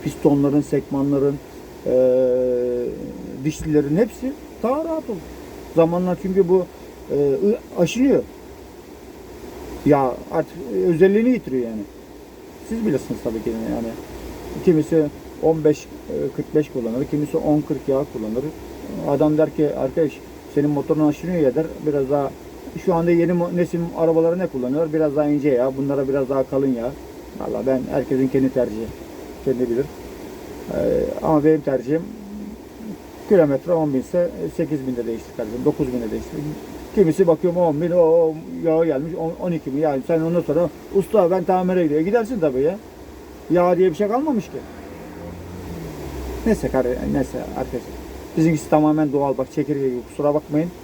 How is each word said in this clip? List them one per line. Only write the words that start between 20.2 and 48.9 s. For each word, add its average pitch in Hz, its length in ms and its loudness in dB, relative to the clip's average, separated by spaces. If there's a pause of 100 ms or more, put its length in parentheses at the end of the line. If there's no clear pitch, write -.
senin 147 140 4
motorun 151 380 2
aşınıyor 165 340 0
ya," 127 140 4
der. 156 100 0 (220)
"Biraz 139 220 0
daha," 139 220 2 (540)
şu 190 80 4
anda 170 180 4
yeni 170 200 4
mo-, 175 240 2
nesil 175 240 0 (180)
arabaları 165 420 4
ne 180 80 -2
kullanıyorlar? 143 460 -2
"Biraz 156 220 2
daha 147 140 2
ince 147 200 2
yağ, 135 280 2
bunlara 139 320 0
biraz 135 200 0
daha 135 140 2
kalın 135 320 2
yağ." 117 160 -4 (480)
Vallahi 113 280 -4
ben 131 140 2 (100)
herkesin 135 360 2
kendi 131 260 2
tercihi. 113 320 0 (600)
Kendi 123 240 0
bilir. 120 160 0 (880)
Eee, - 320 2 (180)
ama 156 200 4
benim 156 180 6
tercihim 135 400 0 (1300)
kilometre 156 440 6
on 156 200 2
bin 131 60 4
ise, 175 300 0 (160)
e, 160 40 -2
sekiz 147 380 -2
binde 120 200 -4
değiştir 113 300 -8
kardeşim, 120 280 -4
dokuz 147 220 0
binde 120 240 -4
değiştir. 113 280 -8 (560)
Kimisi 185 320 6
bakıyorum 175 340 2
on 156 200 2
bin, 170 100 0
o, 175 80 4
o 160 360 6 (300)
yağı 165 200 4
gelmiş, 156 300 -2
on, 165 320 -4
on 180 40 0
iki 151 240 -4
bin. 143 40 0
Yani 147 280 2
sen 165 140 2
ondan 165 200 2
sonra, 160 280 2 (260)
"Usta 190 360 4
ben 185 120 2
tamire 185 400 2
gidiyor." 151 180 2
E, - 20 2
gidersin 220 360 0
tabii 135 220 2
ya. 170 160 2 (720)
Yağ 175 280 4
diye 185 120 6
bir 160 60 -4
şey 208 120 0
kalmamış 247 380 0
ki. - 120 -10 (1900)
Neyse 202 240 2
kar-, 123 180 2 (260)
neyse 135 240 0 (200)
arkadaşlar. - 340 -6 (460)
Bizimkisi 160 320 2
tamamen 151 440 4